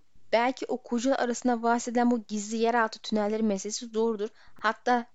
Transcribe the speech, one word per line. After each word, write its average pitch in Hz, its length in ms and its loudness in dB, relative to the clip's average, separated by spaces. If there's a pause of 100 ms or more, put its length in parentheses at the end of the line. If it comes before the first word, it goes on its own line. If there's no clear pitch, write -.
(320)
Belki 240 340 2
okuyucular 240 520 0
arasında 240 440 0
bahsedilen 240 480 2
bu 240 120 0
gizli 214 340 -6
yeraltı 226 420 2
tünelleri 214 440 -2
meselesi 214 520 -2
doğrudur. 220 340 0 (320)
Hatta 233 540 0